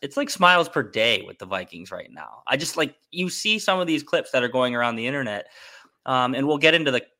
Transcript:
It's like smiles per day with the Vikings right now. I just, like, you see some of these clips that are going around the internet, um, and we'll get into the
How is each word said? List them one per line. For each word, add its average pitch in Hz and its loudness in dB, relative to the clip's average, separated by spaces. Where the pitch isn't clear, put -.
It's 139 -8
like 285 -2
smiles 180 6
per 139 0
day 110 0
with 92 -16
the 95 -14
Vikings 92 -8
right 90 -14
now. 73 -18
I 131 -2
just, 156 -4
like, 156 0
you 180 -4
see 214 -2
some 196 0
of 180 -2
these 151 0
clips - -4
that 127 0
are 120 0
going 123 0
around 120 0
the 113 -4
internet, 127 -6
um, 127 0
and 139 0
we'll 151 2
get 156 6
into 151 2
the 123 0